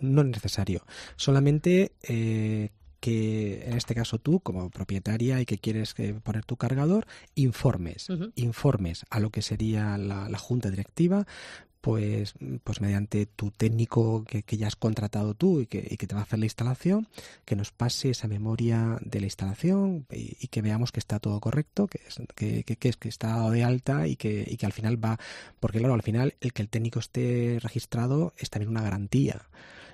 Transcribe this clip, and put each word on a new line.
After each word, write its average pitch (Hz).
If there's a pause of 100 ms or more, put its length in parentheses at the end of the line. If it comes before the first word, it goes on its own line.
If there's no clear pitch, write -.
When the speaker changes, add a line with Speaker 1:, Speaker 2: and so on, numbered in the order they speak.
Speaker 1:
no 135
es 143
necesario. 101 (320)
Solamente, 147 (100)
eh, 110 (300)
que 110
en 120
este 117
caso 117
tú, 175
como 90
propietaria 110
y 123
que 107
quieres, 110
eh, 104
poner 107
tu 120
cargador, 143 (260)
informes, 110
Speaker 2:
Ujú. 185
Speaker 1:
informes 117
a -
lo 107
que 110
sería 107
la, 101
la 104
junta 120
directiva, 175 (540)
pues, 107 (320)
pues -
mediante 101
tu 104
técnico 113
que, 107
que -
ya 107
has 104
contratado 107
tú 170
y 117
que, -
y -
que -
te 98
va 101
a 110
hacer 110
la 110
instalación, 151 (380)
que 117
nos 101
pase -
esa 117
memoria 113
de -
la 98
instalación 170
y, 113
y 131
que -
veamos 107
que -
está 107
todo 104
correcto, 151
que -
es, - (180)
que, 113
que, 113
que -
es, 117
que -
está 110
dado 113
de 117
alta 135
y 135
que, 104
y -
que -
al 101
final 110
va, 110 (440)
porque 107
claro, 127
al 113
final 120
el 123
que -
el 104
técnico 117
esté 120
registrado 127
es -
también 107
una 113
garantía 101 (500)